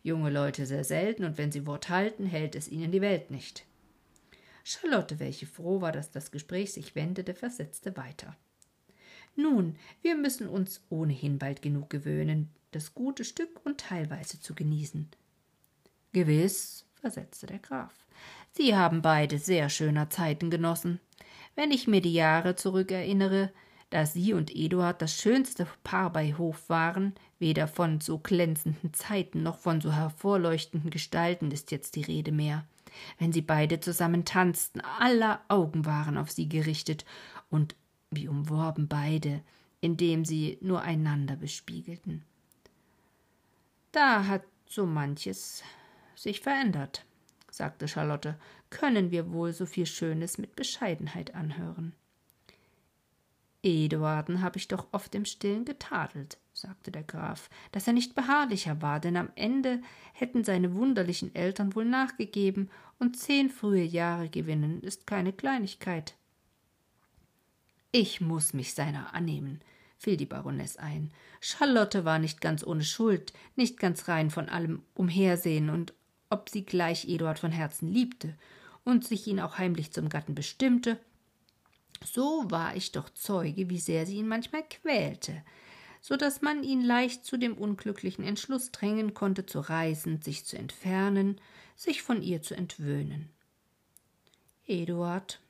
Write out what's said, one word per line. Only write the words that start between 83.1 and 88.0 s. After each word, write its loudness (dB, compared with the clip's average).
wie -2
sehr -2
sie -6
ihn -2
manchmal -4
quälte, -4
so -2
daß 0
man 0
ihn 2
leicht 2
zu -4
dem 0
unglücklichen -4